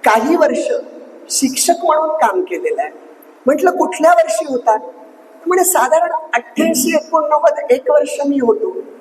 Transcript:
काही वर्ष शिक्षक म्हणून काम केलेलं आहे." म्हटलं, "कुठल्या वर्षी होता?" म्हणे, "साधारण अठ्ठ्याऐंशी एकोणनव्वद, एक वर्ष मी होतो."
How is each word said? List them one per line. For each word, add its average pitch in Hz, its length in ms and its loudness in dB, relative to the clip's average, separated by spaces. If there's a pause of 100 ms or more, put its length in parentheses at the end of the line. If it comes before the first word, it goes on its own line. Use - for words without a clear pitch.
काही 240 300 4
वर्ष 320 360 0 (580)
शिक्षक 339 560 -2
म्हणून 311 240 2
काम 220 320 0
केलेलं 165 400 -4
आहे." 151 100 -6 (540)
म्हटलं, 302 260 2
"कुठल्या 320 400 2
वर्षी 339 380 0
होता?" 240 280 0 (680)
म्हणे, 359 160 2
"साधारण 330 480 2
अठ्ठ्याऐंशी 320 840 -2
एकोणनव्वद, 302 760 0
एक 254 180 0
वर्ष 294 360 0
मी 285 100 0
होतो." 240 360 0 (300)